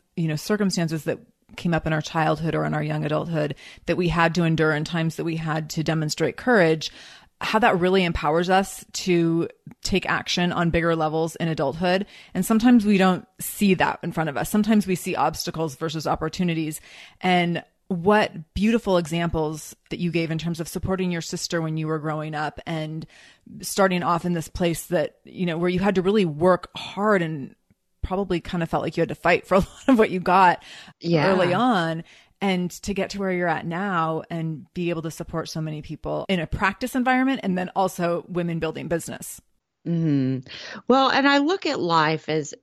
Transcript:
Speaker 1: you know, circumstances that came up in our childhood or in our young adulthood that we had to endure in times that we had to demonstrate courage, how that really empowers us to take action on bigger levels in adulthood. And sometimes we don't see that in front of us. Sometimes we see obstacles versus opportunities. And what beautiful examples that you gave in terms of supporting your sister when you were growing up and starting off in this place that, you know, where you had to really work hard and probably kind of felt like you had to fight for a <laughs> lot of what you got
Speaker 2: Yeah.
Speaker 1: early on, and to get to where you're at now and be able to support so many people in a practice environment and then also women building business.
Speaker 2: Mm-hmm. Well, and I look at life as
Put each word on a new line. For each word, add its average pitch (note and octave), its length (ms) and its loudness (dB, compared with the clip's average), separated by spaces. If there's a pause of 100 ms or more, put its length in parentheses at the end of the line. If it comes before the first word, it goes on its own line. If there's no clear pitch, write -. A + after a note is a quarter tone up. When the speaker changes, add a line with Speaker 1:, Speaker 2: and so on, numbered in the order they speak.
(180)
Speaker 1:
you E3 100 0
know, D3+ 80 -2
circumstances F3 720 -2
that - 140 -2 (360)
came E3+ 180 -2
up D#3+ 140 0
in D#3 60 0
our D#3 80 0
childhood D#3 520 0
or D#3 120 0
in D3+ 80 -2
our D3+ 100 -2
young D3+ 220 -4
adulthood D3+ 500 -2 (300)
that E3+ 100 0
we F3+ 140 2
had E3 260 2
to F3 80 2
endure D#3+ 300 4
in D3+ 100 -2
times D#3+ 320 -2
that D#3 80 -6
we D#3+ 140 -4
had D#3+ 340 -4
to D#3+ 120 -4
demonstrate D#3 520 -2
courage, E3 560 4 (500)
how - 160 -2
that G#3 220 4
really F#3 240 4
empowers E3+ 460 0
us F#3+ 420 0
to E3+ 560 2 (340)
take - 280 0
action F3 420 0
on E3+ 180 0
bigger E3+ 260 2
levels D#3+ 420 -2
in E3+ 100 -2
adulthood. D#3+ 580 0 (280)
And F#3 120 0
sometimes A3+ 400 6
we G#3 120 6
don't F#3 280 4 (140)
see - 360 2
that - 280 0
in E3 80 -4
front D#3+ 180 -2
of C3 60 -6
us. - 140 -2
Sometimes G#3+ 360 4
we F#3 100 0
see F3 200 -6
obstacles D#3 600 -4
versus D#3+ 300 -6
opportunities. D#3+ 760 -2 (400)
And F3 420 2 (240)
what F#3+ 680 0
beautiful G3+ 440 2
examples E3 800 -2 (140)
that - 100 -8
you E3+ 120 -2
gave E3 200 -2
in E3 60 -2
terms E3 220 -4
of D#3+ 80 -6
supporting F#3 440 -4
your E3 100 -4
sister E3+ 400 -4
when D#3 160 -4
you D#3 100 -4
were D#3+ 100 -2
growing D#3 380 -6
up D3+ 320 -6
and D#3 400 -6 (540)
starting F3+ 420 2
off E3+ 220 0
in F3 80 0
this D#3+ 160 -4
place E3+ 380 -2
that, E3 360 0
you - 240 -6
know, D#3+ 100 -2
where F3 120 2
you F3+ 100 2
had G3+ 160 2
to F#3 80 4
really G3+ 220 4
work E3+ 500 2
hard G3+ 480 0
and D#3+ 320 -6 (460)
probably F#3 400 -2
kind E3+ 220 -4
of D#3+ 60 -4
felt D3+ 140 -2
like - 140 -4
you E3+ 40 0
had D#3 80 2
to D3 60 -6
fight - 320 2
for F#3 80 2
a G3 40 6
<laughs> - 0 -
lot - 280 -2
of C4 100 6
what G#3 140 6
you F#3 80 -2
got F3+ 420 4 (380)
Speaker 2:
Yeah. E3+ 320 2
Speaker 1:
early F3+ 220 2
on, F3+ 500 0 (380)
and F3+ 300 0
to - 220 -8
get F#3+ 160 -4
to G3+ 100 -10
where F#3+ 140 -2
you're F3 160 0
at D#3 160 -2
now E3 640 -2
and D#3+ 440 -6
be F3 180 -4
able E3 100 -4
to D#3+ 100 -8
support E3 380 -8
so E3 100 -8
many D3+ 220 -6
people D3+ 480 -8
in F#3 100 0
a D#3+ 80 -6
practice G3+ 480 -2
environment B3+ 480 2
and F#3 140 0
then F3+ 180 -4
also F3 540 0
women E3+ 300 -2
building D#3+ 280 -4
business. - 540 -6 (460)
Speaker 2:
Mm-hmm. C#3+ 520 2 (500)
Well, C4 200 6
and C4+ 160 2
I C#4+ 120 6
look D#4+ 280 0
at D4+ 140 -2
life D#3+ 480 2
as D3+ 360 -2